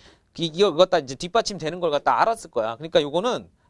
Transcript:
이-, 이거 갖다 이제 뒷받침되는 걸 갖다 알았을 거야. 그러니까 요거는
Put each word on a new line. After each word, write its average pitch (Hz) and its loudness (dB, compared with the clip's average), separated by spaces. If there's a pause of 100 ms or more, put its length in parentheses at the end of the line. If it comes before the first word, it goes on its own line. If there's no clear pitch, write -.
(400)
이-, 170 -2
이거 170 0
갖다 180 4
이제 135 -6
뒷받침되는 175 -4
걸 165 0
갖다 139 2
알았을 220 0
거야. 113 -2
그러니까 165 0
요거는 147 -2 (200)